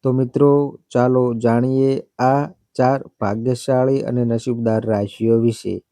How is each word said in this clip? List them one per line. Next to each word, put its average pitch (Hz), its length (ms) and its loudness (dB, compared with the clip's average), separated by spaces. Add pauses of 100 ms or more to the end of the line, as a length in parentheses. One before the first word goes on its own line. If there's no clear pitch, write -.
તો 131 80 0
મિત્રો, 139 680 0 (100)
ચાલો 123 440 2
જાણીએ 127 680 0 (160)
આ 135 280 2 (260)
ચાર 131 260 2 (200)
ભાગ્યશાળી 127 840 -2
અને 120 240 -2
નસીબદાર 117 600 -2
રાશિઓ 110 540 0
વિશે 110 360 -2 (160)